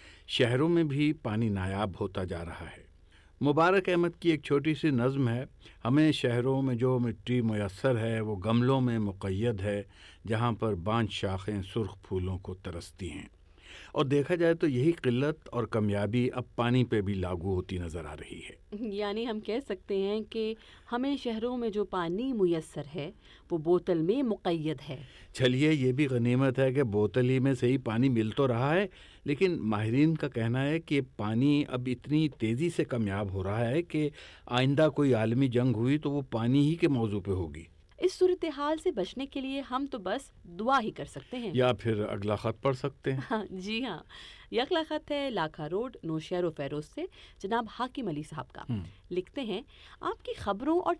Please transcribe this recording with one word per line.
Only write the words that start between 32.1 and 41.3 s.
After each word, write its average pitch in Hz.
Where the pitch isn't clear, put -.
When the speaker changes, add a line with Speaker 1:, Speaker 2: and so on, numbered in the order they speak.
Speaker 1:
تیزی 131
سے 170
کمیاب 101
ہو 95
رہا 107
ہے 147
کہ 151
آئندہ 135
کوئی 143
عالمی 117
جنگ 120
ہوئی 127
تو 151
وہ 143
پانی 127
ہی 160
کے 170
موضوع 113
پہ 98
ہوگی۔ 82
Speaker 2:
اس -
صورتحال 320
سے 370
بچنے 240
کے 277
لیے 269
ہم 269
تو 254
بس 202
دعا 220
ہی 220
کر -
سکتے -